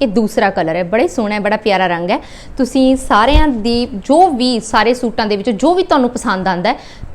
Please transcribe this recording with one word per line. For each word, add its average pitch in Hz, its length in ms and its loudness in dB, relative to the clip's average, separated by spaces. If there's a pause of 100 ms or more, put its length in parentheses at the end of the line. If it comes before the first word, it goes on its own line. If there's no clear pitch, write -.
ਇਹ 262 60 2
ਦੂਸਰਾ 208 420 0
ਕਲਰ 165 260 -2
ਹੈ, 180 80 -2
ਬੜਾ 214 180 0
ਹੀ 349 60 0
ਸੋਹਣਾ 208 260 -4
ਹੈ, 208 60 -4
ਬੜਾ 208 160 -2
ਪਿਆਰਾ 190 300 0
ਰੰਗ 175 240 -2
ਹੈ। 254 100 -2 (360)
ਤੁਸੀਂ 262 400 2
ਸਾਰਿਆਂ 277 520 4
ਦੀ 240 460 -2
ਜੋ 302 340 4
ਵੀ, 247 320 0
ਸਾਰੇ 226 340 2
ਸੂਟਾਂ 233 320 -4
ਦੇ 208 100 0
ਵਿੱਚ 196 140 -2
ਜੋ 262 240 2
ਵੀ 370 80 2
ਤੁਹਾਨੂੰ 269 280 2
ਪਸੰਦ 190 380 -4
ਆਉਂਦਾ 185 240 0
ਹੈ, 285 60 -6 (360)